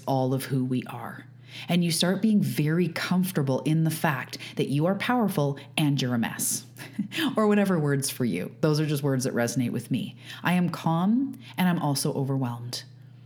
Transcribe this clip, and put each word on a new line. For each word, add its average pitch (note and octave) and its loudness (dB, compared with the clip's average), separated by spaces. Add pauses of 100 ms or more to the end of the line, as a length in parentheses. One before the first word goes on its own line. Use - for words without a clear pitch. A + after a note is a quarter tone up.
all C3+ 0
of C3+ -2
who B2+ -2
we B2+ -2
are. - -12 (420)
And F3 2
you E3+ 2
start F3+ 2
being G#3+ 6
very D3+ 2
comfortable E3 0
in D#3+ 4
the D#3+ 2
fact C#3 -2 (180)
that D3 0
you C#3+ 2
are F#3+ 2
powerful F#3+ 0 (180)
and C#3+ 2
you're B2 0
a A#2+ 2
mess. - -2
<laughs> - -20 (600)
Or A3 4
whatever G3+ 4
words C#3+ 2
for - -2
you. F2+ -2
Those D3+ 4
are D#3 2
just D3 0
words C3+ 2
that C3 -2
resonate A#2+ 0
with - -4
me. - -2 (280)
I E3+ 2
am F3 2
calm F3+ 0 (180)
and F3+ 2
I'm E3+ 0
also D3 0
overwhelmed. B2 -4 (420)